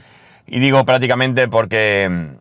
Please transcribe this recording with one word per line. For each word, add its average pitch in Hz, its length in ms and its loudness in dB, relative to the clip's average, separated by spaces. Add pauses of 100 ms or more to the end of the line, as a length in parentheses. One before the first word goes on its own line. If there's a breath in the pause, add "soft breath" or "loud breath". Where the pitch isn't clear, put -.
(460 soft breath)
Y 127 140 -4
digo 135 240 4
prácticamente 127 640 0
porque 98 920 -2